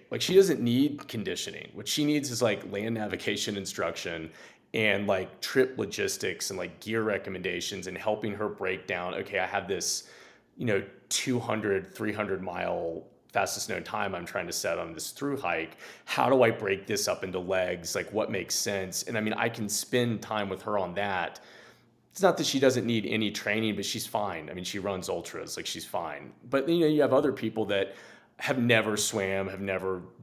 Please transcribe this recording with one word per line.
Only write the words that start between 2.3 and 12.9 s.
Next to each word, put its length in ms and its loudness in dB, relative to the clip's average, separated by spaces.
is, 100 -2
like, 300 0
land 240 -2
navigation 600 -2
instruction 760 -4
and, 320 2
like, 340 0
trip 380 2
logistics 720 -2
and, 80 -6
like, 200 -8
gear 220 0
recommendations 840 -2
and 100 -6
helping 360 0
her 140 -2
break 380 -2
down, 300 -2
"Okay, 240 -2
I 80 2
have 200 -2
this, 400 -2
you 100 -4
know, 160 2
two 320 0
hundred, 520 0
three 220 -4
hundred 300 -2
mile 640 -4